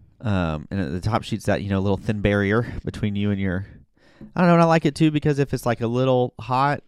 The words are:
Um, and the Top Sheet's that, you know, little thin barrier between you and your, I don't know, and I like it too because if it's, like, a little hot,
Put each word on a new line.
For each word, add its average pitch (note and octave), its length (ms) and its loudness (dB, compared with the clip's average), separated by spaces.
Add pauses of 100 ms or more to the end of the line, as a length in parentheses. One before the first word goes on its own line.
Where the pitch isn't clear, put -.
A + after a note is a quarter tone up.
(220)
Um, E2+ 480 -2
and E2+ 240 -4
the F2 80 -6
Top A2 220 -2
Sheet's - 220 -6
that, G2 180 0
you G2 60 -6
know, G2 100 2
little F#2+ 180 0
thin G#2+ 240 -4
barrier G#2 440 2 (200)
between G#2 300 -4
you G2+ 160 0
and G2 100 -2
your, F#2+ 240 -2 (720)
I - 60 0
don't F3 80 6
know, E3+ 40 8
and E3+ 80 6
I E3 40 6
like D#3+ 200 2
it C#3+ 80 2
too D#3 160 2
because D3 300 0
if C#3 120 -2
it's, C3 140 -6
like, A#2+ 160 0
a A2+ 60 0
little B2 520 2
hot, B2+ 480 0